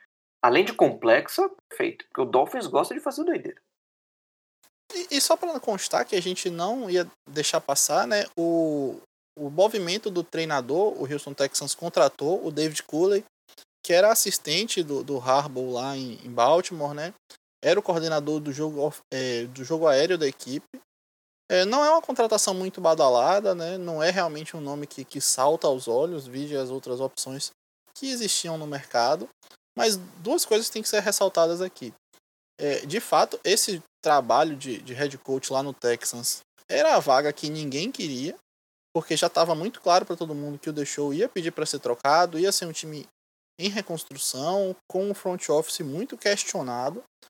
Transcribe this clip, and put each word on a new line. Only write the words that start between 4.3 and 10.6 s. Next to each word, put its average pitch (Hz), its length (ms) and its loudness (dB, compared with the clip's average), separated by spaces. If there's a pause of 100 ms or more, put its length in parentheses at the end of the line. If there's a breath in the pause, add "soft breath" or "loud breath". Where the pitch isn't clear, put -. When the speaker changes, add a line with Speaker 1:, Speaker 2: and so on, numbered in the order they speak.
Speaker 2:
E, 349 220 -6
e 269 40 2
só 330 160 4
pra 330 240 -4
constar - 460 -2
que 208 100 -2
a 175 60 0
gente 185 260 -4
não 190 400 -4
ia 175 180 2 (220)
deixar 151 320 -2
passar, 151 460 0
né, 208 180 0 (140)
o, 160 600 0 (380)
o 147 140 -8
movimento 196 600 0
do 175 120 -2
treinador, 160 760 -2